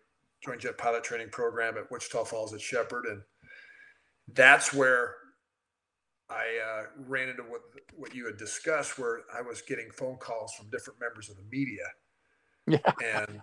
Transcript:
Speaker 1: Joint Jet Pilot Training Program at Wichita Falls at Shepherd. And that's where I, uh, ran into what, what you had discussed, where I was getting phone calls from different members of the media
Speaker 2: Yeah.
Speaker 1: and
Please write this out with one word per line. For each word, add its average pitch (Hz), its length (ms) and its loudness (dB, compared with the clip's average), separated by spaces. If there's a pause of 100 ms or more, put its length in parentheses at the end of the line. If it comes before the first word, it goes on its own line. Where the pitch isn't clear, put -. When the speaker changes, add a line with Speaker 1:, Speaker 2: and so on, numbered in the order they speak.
(420)
Speaker 1:
Joint 123 200 -8
Jet 120 160 -6
Pilot 117 260 2
Training 113 280 -6
Program 113 460 0
at 104 140 -8
Wichita 120 320 -4
Falls 110 300 -4
at 104 80 -10
Shepherd. 120 440 -2
And 104 160 -6 (1120)
that's 135 400 10
where 127 420 4 (1120)
I, 113 360 -2
uh, 110 180 -4 (240)
ran 131 220 0
into 123 140 -8
what, 117 180 -10 (340)
what 113 200 -14
you 123 100 -10
had 104 120 -8
discussed, 143 600 -2
where 117 260 -4 (140)
I 120 40 -6
was 120 200 -8
getting 113 300 -8
phone 131 260 -8
calls 113 360 -8
from 104 160 -16
different 120 300 -8
members 113 300 -8
of 101 80 -18
the 98 60 -18
media 113 400 -4 (840)
Speaker 2:
Yeah. 156 140 8 (240)
Speaker 1:
and 107 400 -2